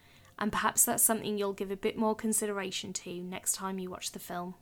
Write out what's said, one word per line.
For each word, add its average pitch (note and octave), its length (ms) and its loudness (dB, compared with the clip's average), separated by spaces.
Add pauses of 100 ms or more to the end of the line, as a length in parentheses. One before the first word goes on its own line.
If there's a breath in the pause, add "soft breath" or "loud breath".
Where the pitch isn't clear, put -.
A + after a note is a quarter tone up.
(380 soft breath)
And G#3 140 0
perhaps - 320 4
that's - 200 4
something G#3+ 340 2
you'll G3+ 160 0
give G3 160 -4
a G3 60 -4
bit G#3+ 200 0
more A3 200 4
consideration G3+ 760 -2
to F3+ 280 -8
next F#3 300 -4
time F#3+ 260 -4
you F#3 100 -6
watch - 220 -8
the - 80 -10
film. F3+ 440 -8